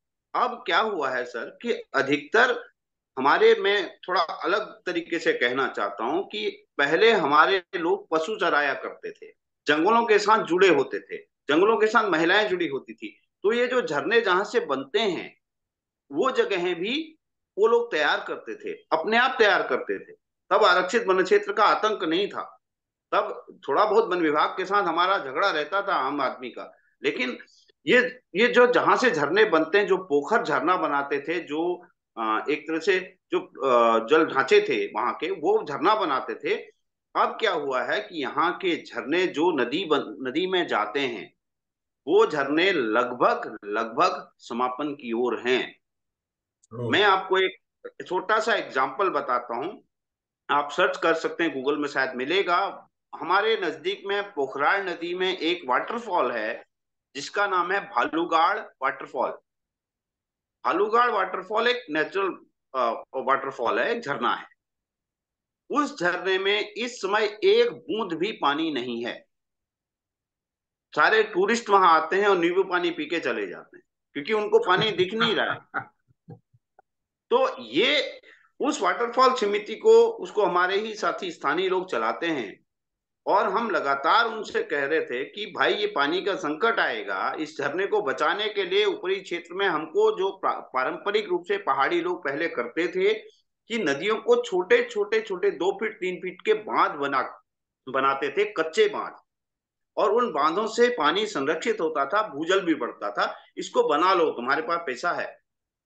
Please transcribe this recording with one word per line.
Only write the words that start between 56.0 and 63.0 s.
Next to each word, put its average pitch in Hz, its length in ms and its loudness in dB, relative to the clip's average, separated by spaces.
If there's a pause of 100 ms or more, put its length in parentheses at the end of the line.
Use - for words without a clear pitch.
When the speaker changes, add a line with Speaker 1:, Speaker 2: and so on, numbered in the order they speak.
Speaker 1:
है 113 340 -6 (500)
जिसका 202 320 -2
नाम 180 240 0
है 196 80 0
भालूगाड़ 165 800 0
waterfall। - 720 -6 (1300)
भालूगाड़ 214 460 2
waterfall 214 560 -2
एक 247 220 -2
natural, 156 400 -2 (460)
अ, 117 280 -2 (120)